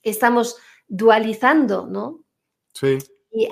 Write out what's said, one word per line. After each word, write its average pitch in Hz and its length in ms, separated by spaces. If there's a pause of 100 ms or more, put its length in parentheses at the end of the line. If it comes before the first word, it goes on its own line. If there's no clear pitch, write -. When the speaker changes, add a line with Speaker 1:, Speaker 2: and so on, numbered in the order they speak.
Speaker 1:
Estamos 233 540 (320)
dualizando, 220 960
¿no? 214 380 (480)
Speaker 2:
Sí. 135 260 (340)
Speaker 1:
Y 220 200